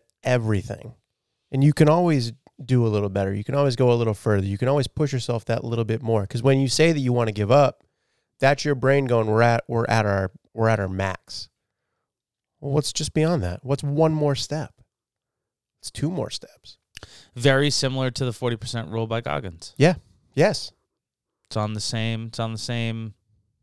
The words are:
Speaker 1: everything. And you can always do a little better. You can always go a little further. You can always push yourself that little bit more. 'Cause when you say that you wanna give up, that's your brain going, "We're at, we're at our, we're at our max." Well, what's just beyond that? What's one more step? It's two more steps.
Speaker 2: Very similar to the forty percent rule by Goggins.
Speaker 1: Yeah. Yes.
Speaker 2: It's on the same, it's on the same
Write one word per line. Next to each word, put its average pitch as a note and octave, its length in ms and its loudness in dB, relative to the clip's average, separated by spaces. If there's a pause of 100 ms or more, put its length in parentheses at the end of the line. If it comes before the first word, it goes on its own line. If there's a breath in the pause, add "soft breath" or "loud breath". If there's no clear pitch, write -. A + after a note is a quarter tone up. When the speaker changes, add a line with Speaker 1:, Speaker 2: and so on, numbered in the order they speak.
(240)
Speaker 1:
everything. A2 680 -2 (580)
And C3+ 120 2
you D3+ 100 6
can D3+ 160 6
always D3+ 440 2 (300)
do A#2+ 220 2
a A2 40 2
little G#2 200 0
better. G2 240 -2
You G2+ 100 -4
can B2+ 120 -6
always C#3+ 200 2
go B2 160 4
a A#2+ 40 4
little A2+ 180 0
further. G2+ 320 0
You G2 120 -2
can B2 100 -2
always C3+ 200 0
push D3 260 -4
yourself A#2 320 -4
that C#3 180 -2
little A#2 220 -2
bit A2 180 -4
more. A2 240 0
'Cause A#2 160 -6
when C3+ 160 4
you C3+ 80 2
say D#3+ 240 4
that D3+ 80 0
you B2 140 0
wanna A#2 180 0
give G2+ 180 -2
up, C#3 340 4 (560)
that's C#3 260 2
your D3 100 0
brain C3+ 300 2
going, A#2 220 2
"We're A2 140 4
at, A#2 260 4
we're A#2 200 0
at A2+ 180 2
our, G2 260 0 (220)
we're A2+ 160 2
at G#2+ 100 2
our F#2+ 100 -2
max." F#2+ 600 -6 (1120)
Well, C#3 140 -6
what's D3 180 -2
just - 220 -6
beyond D#3 300 2
that? F2+ 200 -6
What's C3+ 200 -4
one D#3 300 2
more D3 220 0
step? - 380 -6 (1080)
It's - 80 -14
two D#3+ 220 -6
more D3 180 -6
steps. - 480 -16 (560 loud breath)
Speaker 2:
Very C3+ 360 2
similar C3 420 -2
to C3 140 -4
the A#2+ 80 -2
forty A#2+ 240 -4
percent A2+ 320 -8
rule A2+ 180 -4
by A2+ 140 -4
Goggins. - 560 -8
Speaker 1:
Yeah. D#3 180 4 (380)
Yes. - 400 0 (720)
Speaker 2:
It's - 100 -10
on G#2+ 180 -4
the G#2+ 60 -6
same, A2+ 480 -4
it's A2+ 120 -12
on A2+ 120 -4
the A2+ 60 -8
same A2+ 560 -6 (500)